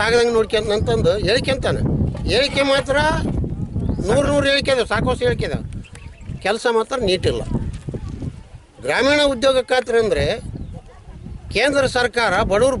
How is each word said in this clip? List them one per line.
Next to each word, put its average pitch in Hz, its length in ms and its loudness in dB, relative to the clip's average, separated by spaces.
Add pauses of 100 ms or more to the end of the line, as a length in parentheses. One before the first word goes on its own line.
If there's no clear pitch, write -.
ಆಗದಂಗೆ 233 340 4
ನೋಡ್ಕೊಂತ 214 380 0
ಅಂತಂದು 220 360 2 (140)
ಹೇಳ್ಕೊಂತಾನೆ. 233 540 0 (500)
ಹೇಳಿಕೆ 269 320 2 (100)
ಮಾತ್ರ 277 240 0 (1080)
ನೂರು 269 240 4
ನೂರು 285 180 2
ಹೇಳಿಕೆ 277 240 2
ಅದಾವೆ, 240 180 2
ಸಾಕಷ್ಟು 240 340 0
ಹೇಳಿಕೆ 240 220 0
ಅದಾವೆ, 135 160 -4 (800)
ಕೆಲಸ - 220 -2 (120)
ಮಾತ್ರ 226 180 0 (140)
ನೀಟಿಲ್ಲ. 156 320 0 (1400)
ಗ್ರಾಮೀಣ 247 380 2 (120)
ಉದ್ಯೋಗ 262 380 2
ಖಾತ್ರಿ 254 320 2
ಅಂದರೆ 151 220 0 (1300)
ಕೇಂದ್ರ 277 280 4 (140)
ಸರ್ಕಾರ 240 360 0 (180)
ಬಡವರು 240 280 4